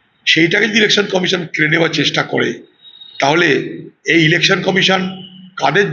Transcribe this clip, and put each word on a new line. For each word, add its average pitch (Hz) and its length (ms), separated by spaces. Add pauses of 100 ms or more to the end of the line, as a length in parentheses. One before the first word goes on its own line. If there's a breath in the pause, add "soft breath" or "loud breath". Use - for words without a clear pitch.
(260)
সেইটাকে 175 420
যদি 214 120
ইলেকশন 202 340
কমিশন 180 280 (120)
কেড়ে 156 180
নেওয়ার 165 260
চেষ্টা - 240 (100)
করে, 127 180 (720)
তাহলে 160 260 (680)
এই 165 140
ইলেকশন 175 400
কমিশন 185 340 (600)
কাদের 151 320